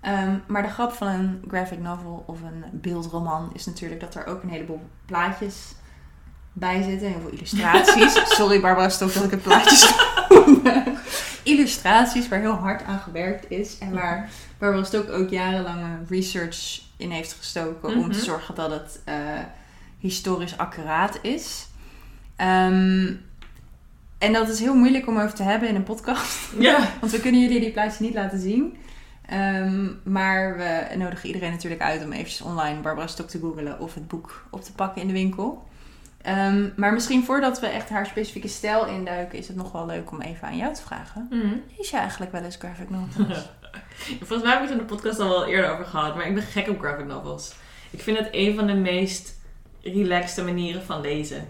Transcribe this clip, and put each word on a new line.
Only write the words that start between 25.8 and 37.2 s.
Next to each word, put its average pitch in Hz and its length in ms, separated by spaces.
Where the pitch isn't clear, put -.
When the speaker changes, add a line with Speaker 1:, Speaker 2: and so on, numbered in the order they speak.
Speaker 1:
podcast. - 680
Speaker 2:
Ja. 277 180
Speaker 1:
<laughs> - 100
Want 220 120
we 226 80
kunnen 247 220
jullie 247 180
die 226 120
plaatjes 214 280
niet 226 140
laten 196 260
zien. 220 380
Ehm, 190 600
maar 190 540
we 165 400
nodigen 175 300
iedereen 180 240
natuurlijk 170 300
uit 156 220
om 151 80
eventjes 156 300
online 156 400
Barbara 156 260
Stok 165 220
te 175 100
googlen 156 400
of 165 140
het 160 140
boek - 420
op 190 140
te - 100
pakken 190 280
in 190 60
de 190 60
winkel. 190 540
Ehm, 196 540
maar 202 180
misschien 247 300